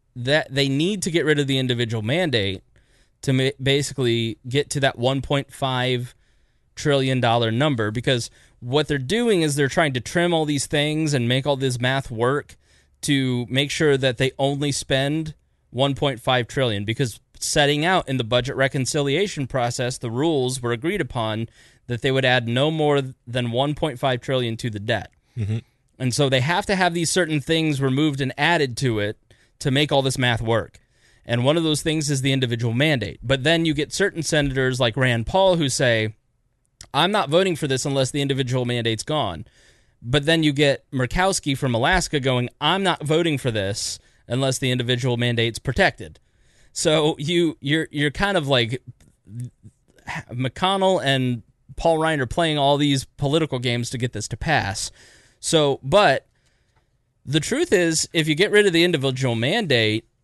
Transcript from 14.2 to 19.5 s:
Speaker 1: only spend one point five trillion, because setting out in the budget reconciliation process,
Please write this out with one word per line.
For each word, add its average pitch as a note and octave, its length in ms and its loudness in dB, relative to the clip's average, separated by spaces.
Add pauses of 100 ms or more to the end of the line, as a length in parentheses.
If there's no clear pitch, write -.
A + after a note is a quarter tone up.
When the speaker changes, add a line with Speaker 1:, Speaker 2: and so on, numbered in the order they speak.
Speaker 1:
only C#3+ 340 -2
spend C#3+ 640 -2 (360)
one C3+ 260 0
point C#3 240 -2
five B2+ 280 0
trillion, A2+ 360 -2
because A2 360 -4 (200)
setting D3 460 2
out F3+ 240 2
in C3 80 -2
the B2 60 -2
budget B2 320 -2
reconciliation C#3 920 -2
process, B2 500 -4